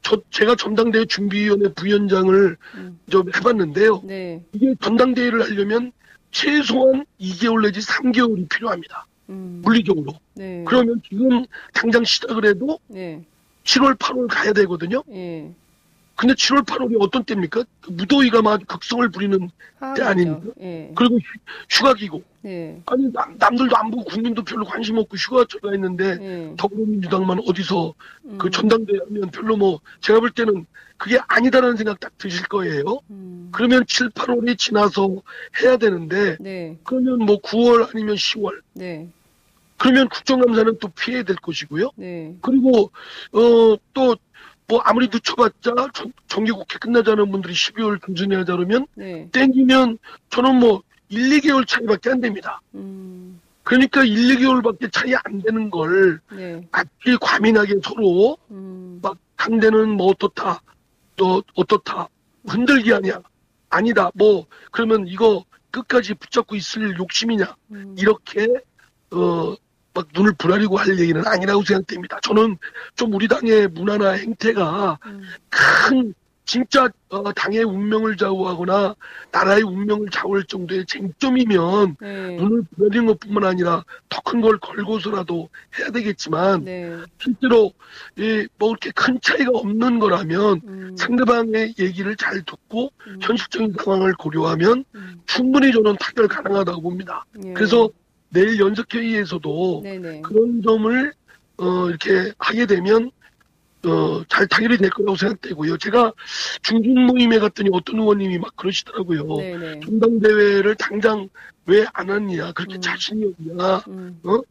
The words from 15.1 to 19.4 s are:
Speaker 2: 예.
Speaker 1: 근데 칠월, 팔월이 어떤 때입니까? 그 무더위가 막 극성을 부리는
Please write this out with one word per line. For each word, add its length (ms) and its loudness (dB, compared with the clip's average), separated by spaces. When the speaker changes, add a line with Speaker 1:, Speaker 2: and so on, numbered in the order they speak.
Speaker 2:
예. 380 -12
Speaker 1:
근데 200 2
칠월, 280 2
팔월이 360 -4
어떤 240 0
때입니까? 400 -4
그 100 -16
무더위가 520 2
막 240 2
극성을 420 -4
부리는 380 -2